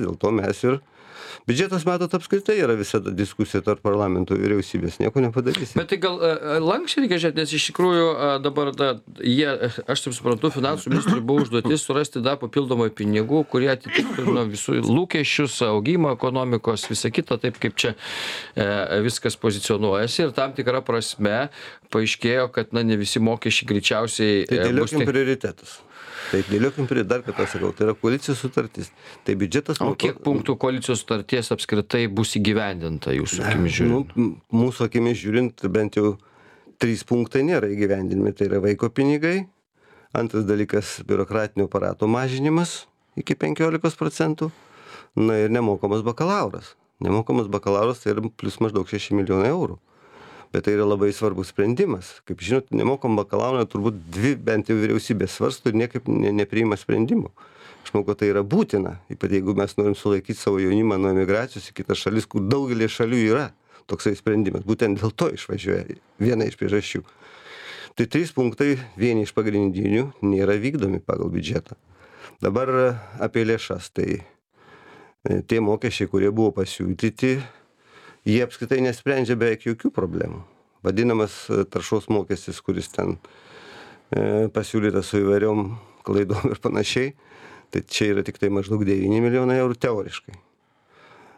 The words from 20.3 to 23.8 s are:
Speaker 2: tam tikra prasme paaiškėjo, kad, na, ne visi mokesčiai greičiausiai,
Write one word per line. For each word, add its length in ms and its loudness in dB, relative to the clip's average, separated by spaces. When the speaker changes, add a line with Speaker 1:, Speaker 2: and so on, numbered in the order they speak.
Speaker 2:
tam 160 0
tikra 320 0
prasme 640 -2
paaiškėjo, 640 0
kad, 220 -2
na, 100 0
ne 140 4
visi 180 -2
mokesčiai 540 2
greičiausiai, 760 2